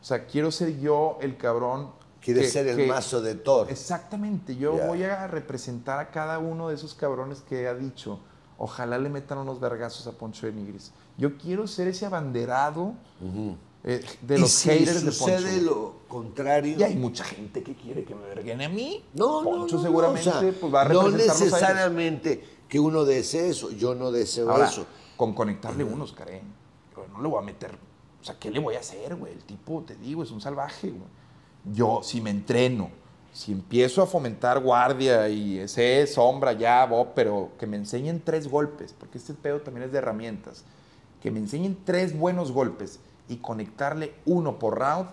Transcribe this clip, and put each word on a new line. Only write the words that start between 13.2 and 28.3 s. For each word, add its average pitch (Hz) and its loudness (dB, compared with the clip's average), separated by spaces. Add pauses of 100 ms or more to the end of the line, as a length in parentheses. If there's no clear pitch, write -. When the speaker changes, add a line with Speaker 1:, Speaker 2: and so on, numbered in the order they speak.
Speaker 2:
Ujú. 95 -6 (280)
Speaker 1:
eh, 123 -4 (200)
de 139 4
Speaker 2:
¿Y 139 8
Speaker 1:
los - 8
Speaker 2:
si - 4
Speaker 1:
haters 165 4
de 147 2
Poncho. 185 2
Speaker 2:
sucede 185 0
lo 120 0 (140)
contrario? 143 0
Speaker 1:
Y - 6
hay 202 2
mucha 123 -2
gente - -10
que - -12
quiere - -10
que - -12
me 101 -14
verguen 101 -8
a 151 -4
mí. 262 -6
Speaker 2:
No, 208 2
no, - 0
Speaker 1:
Poncho - -2
Speaker 2:
no, 151 2
no, 175 0
Speaker 1:
seguramente, 170 4
Speaker 2:
o 156 2
sea, 190 4
Speaker 1:
pues, 151 -2
va 135 8
a 135 6
Speaker 2:
no 170 6
Speaker 1:
representarlos 208 6
a - 6
ellos. 175 6
Speaker 2:
necesariamente 170 2 (240)
que 143 0
uno 156 4
desee 139 2
eso. 120 -4
Yo 113 0
no 127 -2
deseo 117 0
Speaker 1:
Ahora, - 6
Speaker 2:
eso. - -4 (280)
Speaker 1:
con 110 0
conectarle 110 -4
Speaker 2:
Ujú. 110 -4
Speaker 1:
unos, 147 -8
Karen. 92 -14 (540)
Yo 98 -14
no 101 -10
le 143 -2
voy 139 0
a 101 -2
meter, 92 -12 (420)
o - -20
sea, - -12